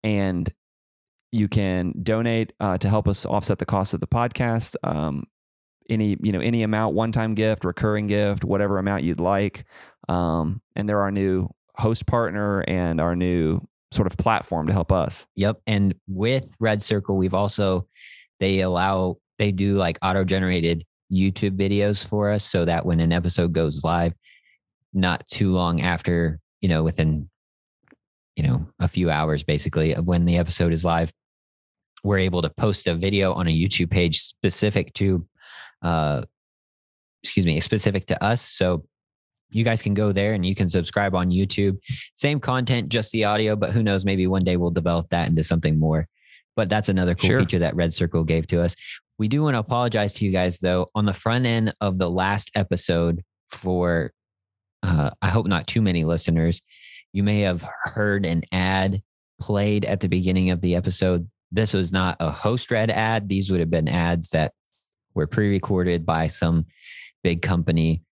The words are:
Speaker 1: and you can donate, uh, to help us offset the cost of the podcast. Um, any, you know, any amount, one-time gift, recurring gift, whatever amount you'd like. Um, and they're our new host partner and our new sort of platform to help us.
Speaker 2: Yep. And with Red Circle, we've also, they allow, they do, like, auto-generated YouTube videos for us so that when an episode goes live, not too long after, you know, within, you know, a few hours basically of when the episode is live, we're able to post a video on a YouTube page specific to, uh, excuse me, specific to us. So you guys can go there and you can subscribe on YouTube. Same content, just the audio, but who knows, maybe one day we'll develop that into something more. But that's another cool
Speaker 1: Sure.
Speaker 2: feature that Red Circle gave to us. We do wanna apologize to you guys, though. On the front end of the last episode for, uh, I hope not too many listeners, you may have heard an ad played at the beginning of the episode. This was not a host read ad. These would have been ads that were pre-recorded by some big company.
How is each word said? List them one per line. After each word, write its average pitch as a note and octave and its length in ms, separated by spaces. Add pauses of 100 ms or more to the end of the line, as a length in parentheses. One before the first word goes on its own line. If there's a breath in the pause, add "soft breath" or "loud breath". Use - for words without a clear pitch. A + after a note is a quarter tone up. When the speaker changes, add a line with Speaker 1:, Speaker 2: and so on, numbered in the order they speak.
Speaker 1:
and G2 480 (800)
you G#2+ 160
can F#2 460 (100)
donate, A2+ 560
uh, F#2+ 200
to G2 100
help G#2+ 180
us G2 180
offset G2+ 340
the - 60
cost G2 280
of E2+ 60
the - 80
podcast. A#2 760
Um, D2+ 420 (640)
any, G#2+ 320
you G#2+ 100
know, F#2 80
any A#2 240
amount, G#2+ 320
one-time A2 380
gift, A2 320
recurring G#2+ 420
gift, G2+ 360
whatever G2 340
amount F#2+ 260
you'd D#2+ 160
like. G2 460 (420 loud breath)
Um, E2+ 540 (140)
and G#2 120
they're G#2 140
our G2 100
new F#2+ 380 (280)
host A2+ 280
partner G2+ 640
and E2+ 340
our F2 140
new F2 460 (300)
sort G#2 140
of F#2 120
platform F2 500
to G2 60
help G2 180
us. F2 340 (100)
Speaker 2:
Yep. G2+ 300
And G2+ 300 (120)
with A2+ 520
Red G#2+ 240
Circle, G2 340
we've F#2 160
also, F#2+ 540 (520 loud breath)
they F#2+ 220
allow, F#2 560 (220)
they G#2 120
do, G2 240
like, F2 280
auto-generated F#2 840 (260)
YouTube F#2+ 460
videos G2+ 480
for G#2 260
us G#2 120
so F2 220
that E2+ 200
when E2+ 140
an E2 120
episode F2 420
goes D#2 300
live, E2+ 300 (800 soft breath)
not F#2 340
too F#2+ 240
long F2 300
after, E2+ 580 (220)
you F#2+ 80
know, D#2+ 140
within, D#2+ 460 (1080)
you - 80
know, C#2+ 240 (120)
a F2+ 80
few F2 220
hours D2+ 340
basically D#2 500
of E2+ 120
when F2 200
the F2 120
episode E2+ 340
is E2 140
live, E2 260 (920)
we're G2 160
able F2+ 240
to D#2 80
post - 360
a F2 60
video F#2+ 400
on F2 140
a E2 40
YouTube E2+ 380
page F2 320
specific - 720
to, F#2 340 (540 loud breath)
uh, D#2 420 (1000)
excuse - 220
me, D#2+ 140
specific G2 480
to F2+ 160
us. A2+ 180
So F2+ 440 (640)
you A2+ 120
guys A2+ 180
can G#2 120
go G#2 180
there G2+ 220
and F#2 120
you F#2+ 100
can F#2 140
subscribe F#2 460
on F2+ 160
YouTube. G2 460 (380 loud breath)
Same D3 240
content, B2+ 500
just A#2 220
the A2 140
audio, G#2+ 300
but G#2 160
who A2+ 120
knows, G2 220
maybe F#2+ 220
one F#2+ 160
day F2+ 140
we'll F2 140
develop E2+ 380
that E2+ 180
into D#2+ 160
something D#2+ 360
more. D#2 280 (480 soft breath)
But G#2 140
that's G#2 200
another F2+ 260
cool F#2 140
Speaker 1:
Sure. A#2+ 100
Speaker 2:
feature F#2 200
that E2 160
Red E2+ 180
Circle E2 300
gave D#2+ 240
to E2+ 140
us. F2 140 (420 loud breath)
We G#2+ 100
do C#3+ 160
wanna C#3 160
apologize A2+ 560
to A2 100
you F#2+ 60
guys, F2+ 280
though. F2+ 360
On G#2 100
the G2 80
front A#2+ 320
end A2+ 360
of F#2+ 160
the F#2 120
last F#2+ 460
episode F2 680 (280)
for, F2 640 (680)
uh, E2 260 (120)
I G2 80
hope F2+ 180
not F2+ 200
too A#2 140
many F2 240
listeners, E2 560 (500 loud breath)
you G2+ 120
may G#2 180
have F2+ 260 (160)
heard G2+ 420
an E2 180 (100)
ad F#2+ 480 (400)
played G#2 420
at G2+ 160
the F#2+ 80
beginning F#2 440
of F2 100
the F2 140
episode. F2+ 540 (220)
This G#2 220
was F#2 180
not F#2 280
a E2 100
host A#2 420
read A2+ 200
ad. A2 360
These F#2+ 220
would F#2 100
have E2 120
been D#2+ 180
ads E2+ 400
that D#2 240 (640)
were D2+ 120
pre-recorded F#2 800
by E2 220
some E2 400 (560 loud breath)
big E2+ 180
company. E2 640 (100)